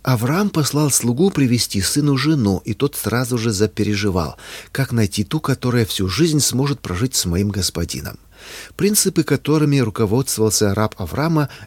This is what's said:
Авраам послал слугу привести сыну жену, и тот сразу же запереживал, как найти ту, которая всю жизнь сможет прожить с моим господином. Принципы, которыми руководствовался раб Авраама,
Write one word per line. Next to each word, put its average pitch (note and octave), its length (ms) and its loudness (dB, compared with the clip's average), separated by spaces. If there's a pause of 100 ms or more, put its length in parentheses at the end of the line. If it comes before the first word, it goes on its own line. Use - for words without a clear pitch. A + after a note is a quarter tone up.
Авраам C3+ 480 0
послал D3 400 0
слугу A#2+ 400 2
привести A#2+ 500 0
сыну C#3+ 380 2
жену, B2+ 480 2
и A2 80 -4
тот C#3 200 -2
сразу A#2+ 440 -2
же A2+ 140 0
запереживал, G2 840 0 (340)
как C3+ 220 -4
найти A2 320 0
ту, D#3+ 160 -4
которая B2 460 0
всю F#2 220 -2
жизнь D3+ 320 2
сможет C3 400 0
прожить F#2+ 340 -4
с - 100 0
моим F#2 240 0
господином. F2+ 680 -4 (580)
Принципы, F#3+ 460 2
которыми D3 560 2
руководствовался A2 960 0
раб G#2+ 240 0
Авраама, C#3+ 500 0 (180)